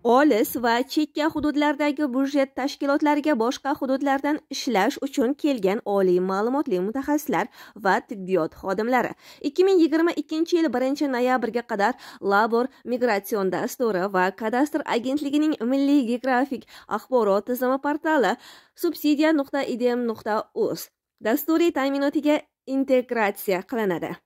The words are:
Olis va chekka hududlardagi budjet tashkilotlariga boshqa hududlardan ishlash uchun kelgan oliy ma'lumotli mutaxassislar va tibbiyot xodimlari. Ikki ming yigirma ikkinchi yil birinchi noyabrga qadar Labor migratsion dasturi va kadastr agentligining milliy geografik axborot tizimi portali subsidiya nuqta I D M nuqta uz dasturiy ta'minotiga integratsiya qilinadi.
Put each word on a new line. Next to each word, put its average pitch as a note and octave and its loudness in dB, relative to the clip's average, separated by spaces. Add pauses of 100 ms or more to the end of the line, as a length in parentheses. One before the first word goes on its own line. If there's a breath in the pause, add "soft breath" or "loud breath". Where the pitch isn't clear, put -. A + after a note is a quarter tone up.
Olis B3 4 (140)
va A#3 2 (200)
chekka D4+ 0
hududlardagi D4 0
budjet C#4 0
tashkilotlariga D4 0
boshqa - -4 (100)
hududlardan C#4 0 (160)
ishlash A3+ 0
uchun C4 0 (120)
kelgan A3 0 (140)
oliy F#3+ 4 (120)
ma'lumotli A3 -2
mutaxassislar G3+ -2 (380 loud breath)
va F#3+ 4 (140)
tibbiyot F3+ -2
xodimlari. A3 -2 (280 loud breath)
Ikki D#4+ 0
ming F#4+ 4
yigirma E4 2 (100)
ikkinchi E4 -2
yil D#4+ 2
birinchi C4+ 0
noyabrga A#3+ 0
qadar G#3+ 0 (260 loud breath)
Labor A3 2 (160 soft breath)
migratsion G#3+ -2
dasturi F#3+ -2 (120)
va F#3 4 (180)
kadastr B3 -2 (120)
agentligining C#4+ 0 (180)
milliy C#4 4
geografik B3+ -2 (300 loud breath)
axborot G#3 0
tizimi B3 0
portali D4 0 (420 loud breath)
subsidiya D4+ 0
nuqta C#4 -2
I A#3+ -6
D B3 2
M B3 -2
nuqta A3 -4 (300)
uz - -6 (380)
dasturiy D#4+ 0
ta'minotiga C#4 0 (400)
integratsiya A3+ 0
qilinadi. F#3 -2 (140)